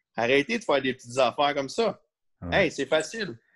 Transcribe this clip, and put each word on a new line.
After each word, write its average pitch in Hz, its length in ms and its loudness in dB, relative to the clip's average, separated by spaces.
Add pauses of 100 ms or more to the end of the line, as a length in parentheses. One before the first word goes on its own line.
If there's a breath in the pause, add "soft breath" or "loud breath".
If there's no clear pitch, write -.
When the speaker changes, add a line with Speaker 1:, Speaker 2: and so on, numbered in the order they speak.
(160)
Speaker 1:
Arrêtez 139 420 2
de - 60 -10
faire 139 180 2
des 127 120 -2
petites 123 240 -12
affaires 143 360 2
comme 139 140 -4
ça. - 320 -2 (420)
Speaker 2:
Ouais. 160 240 2
Speaker 1:
Hey, - 40 0
c'est 139 160 -4
facile. 160 520 -2 (180)